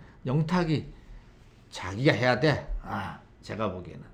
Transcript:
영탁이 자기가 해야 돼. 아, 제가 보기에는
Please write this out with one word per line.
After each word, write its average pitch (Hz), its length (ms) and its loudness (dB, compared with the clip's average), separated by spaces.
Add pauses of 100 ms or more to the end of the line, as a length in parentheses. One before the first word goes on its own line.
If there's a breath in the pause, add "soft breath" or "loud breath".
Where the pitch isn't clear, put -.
(280 loud breath)
영탁이 160 580 2 (840 soft breath)
자기가 107 420 2
해야 123 260 4
돼. - 320 2 (120)
아, 101 360 -6 (220)
제가 107 300 -4
보기에는 90 320 -10 (100)